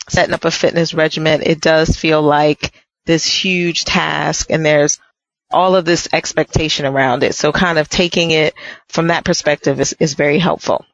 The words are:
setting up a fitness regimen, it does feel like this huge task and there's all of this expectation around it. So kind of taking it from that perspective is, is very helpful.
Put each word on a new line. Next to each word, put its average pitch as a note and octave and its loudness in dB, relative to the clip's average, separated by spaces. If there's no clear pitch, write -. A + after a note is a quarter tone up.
setting E3+ 0
up D#3+ -6
a E3 2
fitness E3 0
regimen, D#3 -2
it D#3+ 0
does D#3+ 2
feel D#3 0
like D3 2
this E3 0
huge F3 -2
task D#3 -2
and D#3+ 0
there's D3+ 2
all F#3 4
of F3 2
this E3 0
expectation D#3 -2
around C3+ 0
it. - 0
So D3+ 0
kind E3+ 0
of D3 -2
taking E3+ 0
it D#3 2
from E3 -2
that E3+ -2
perspective D3 0
is, C#3 -2
is D3+ 0
very D3 2
helpful. - -2